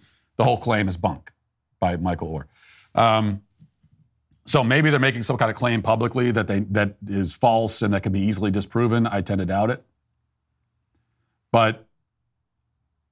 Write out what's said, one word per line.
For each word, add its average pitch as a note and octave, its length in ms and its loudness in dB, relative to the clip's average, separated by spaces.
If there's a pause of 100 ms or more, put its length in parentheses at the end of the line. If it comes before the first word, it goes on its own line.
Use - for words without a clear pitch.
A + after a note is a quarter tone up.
(360)
the A#2 80 2
whole B2+ 140 2
claim G#2+ 300 -2
is F2+ 80 -4
bunk F2 360 -6 (480)
by F2+ 160 0
Michael E2+ 360 -4
Oher. - 680 -8
Um, A2 420 0 (1000)
so C#3+ 180 2
maybe C#3+ 280 4
they're C#3+ 100 4
making A#2+ 240 0
some B2 120 -2
kind A2+ 140 0
of G#2+ 60 -8
claim A#2 260 0
publicly A#2 480 0
that G#2+ 160 0
they, G2 140 0
that G2+ 340 0 (140)
is G2 240 -2
false A2+ 500 0
and G#2+ 100 0
that G2 120 0
can G2 80 -2
be G2 80 0
easily G2+ 320 0
disproven. A2+ 560 0
I G2+ 140 -2
tend G2 180 -4
to F2+ 60 -4
doubt G2 240 0
it. - 140 -8 (1700)
But A2+ 380 2 (1200)